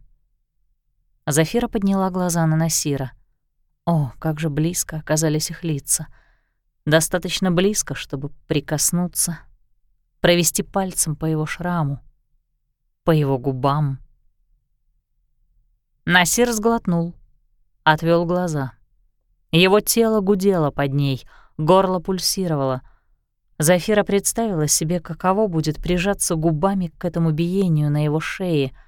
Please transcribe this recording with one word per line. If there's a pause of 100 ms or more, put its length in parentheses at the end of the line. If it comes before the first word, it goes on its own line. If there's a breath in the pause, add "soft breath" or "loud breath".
(1300)
Зафира
подняла
глаза
на
Насира. (760)
О,
как
же
близко
оказались
их
лица. (800)
Достаточно
близко,
чтобы (180)
прикоснуться, (800)
провести
пальцем
по
его
шраму, (1000)
по
его
губам. (2000)
Насир
сглотнул, (680)
отвёл
глаза. (800)
Его
тело
гудело
под
ней, (300 soft breath)
горло
пульсировало. (800)
Зафира
представила
себе,
каково
будет
прижаться
губами
к
этому
биению
на
его
шее. (160)